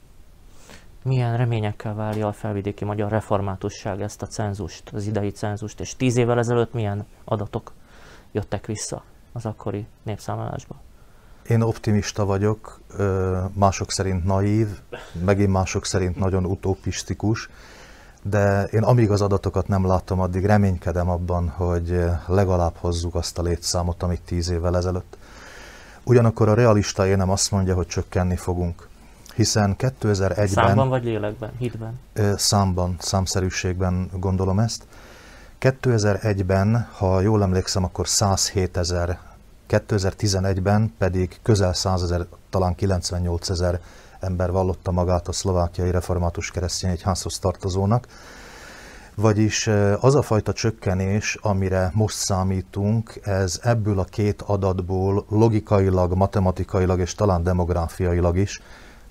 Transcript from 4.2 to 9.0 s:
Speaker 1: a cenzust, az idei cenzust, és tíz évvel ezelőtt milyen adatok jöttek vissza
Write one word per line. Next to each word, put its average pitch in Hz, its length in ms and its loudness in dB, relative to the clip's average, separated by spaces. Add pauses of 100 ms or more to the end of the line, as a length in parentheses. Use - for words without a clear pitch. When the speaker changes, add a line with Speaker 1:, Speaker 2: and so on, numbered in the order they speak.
Speaker 1:
a 104 40 -6
cenzust, 101 680 -8
az 104 140 -6
idei 101 240 -2
cenzust, 104 500 -8
és - 160 -10
tíz 123 200 0
évvel 120 220 4
ezelőtt 117 340 0
milyen 104 340 -4 (180)
adatok 107 480 -6 (600)
jöttek 104 340 -6
vissza - 360 -8 (300)